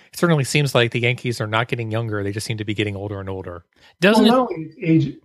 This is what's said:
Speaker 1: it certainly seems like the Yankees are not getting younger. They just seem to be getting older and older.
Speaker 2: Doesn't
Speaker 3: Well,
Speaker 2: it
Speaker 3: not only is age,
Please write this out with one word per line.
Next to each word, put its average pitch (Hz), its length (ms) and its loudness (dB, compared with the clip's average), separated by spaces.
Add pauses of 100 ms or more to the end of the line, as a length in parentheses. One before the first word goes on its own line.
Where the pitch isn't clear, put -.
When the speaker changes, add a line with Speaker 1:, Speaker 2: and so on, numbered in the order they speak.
(100)
Speaker 1:
it - 80 -18
certainly 160 260 2
seems 143 300 0
like 120 180 2
the 123 80 -2
Yankees 120 380 -2
are 110 80 -4
not 110 220 0
getting 113 220 -6
younger. 110 340 -4
They 101 80 -4
just 107 140 -8
seem 113 100 -6
to 104 80 -6
be 107 80 -2
getting 101 240 -2
older 101 240 -8
and 98 80 -10
older. 92 380 -12 (340)
Speaker 2:
Doesn't 214 240 6
Speaker 3:
Well, 226 80 6
Speaker 2:
it 269 60 4
Speaker 3:
not 247 140 0
only 160 180 -8
is - 120 -20
age, 160 420 2